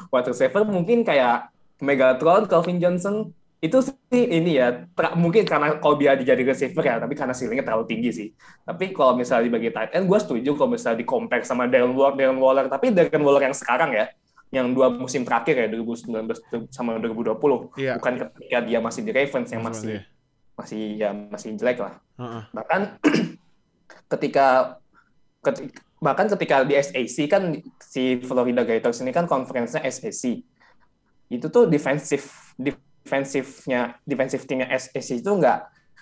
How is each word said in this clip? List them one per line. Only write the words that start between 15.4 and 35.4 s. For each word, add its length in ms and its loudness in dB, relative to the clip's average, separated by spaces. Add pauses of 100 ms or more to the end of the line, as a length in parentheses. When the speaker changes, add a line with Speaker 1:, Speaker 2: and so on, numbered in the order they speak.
Speaker 1:
ya, 120 0
dua 160 -4
ribu 120 -6
sembilan 320 -8
belas 160 -8 (280)
sama 280 -4
dua 120 -4
ribu 120 -6
dua 160 -2
puluh. 360 0
Speaker 2:
Iya. 240 -4
Speaker 1:
Bukan 240 -2 (160)
ketika 280 -4
dia 160 0
masih 240 -6
di 40 -4
Ravens 400 -2
yang 120 -6
Speaker 2:
Iya, 80 -6
Speaker 1:
masih, 200 -8
Speaker 2:
iya. 120 -8 (520)
Speaker 1:
masih, 280 -10 (120)
ya, 160 -2
masih 380 -12 (100)
jelek 240 -2
lah. 120 -10 (240)
Speaker 2:
Heeh. 240 -12 (120)
Speaker 1:
Bahkan 280 -2 (200)
<clears throat> 400 0 (680)
ketika 720 2 (580)
Ketik-, 400 -4 (240)
bahkan 240 2
ketika 400 2
di 80 0
S 160 2
A 160 -2
C 240 -4
kan 240 2 (240)
si 480 -2
Florida 400 0
Gators 340 0
ini 140 -4
kan 160 0
conference-nya 560 -2
S 160 -8
A 80 -8
C. 320 -4 (880)
Itu 160 -6
tuh 240 4
defensif, 880 -2
defensifnya, 1400 -4
defensif 420 -4
timnya 220 -4
S 240 -4
A 100 -8
C 220 -6
itu 80 -2
nggak, 400 0 (320)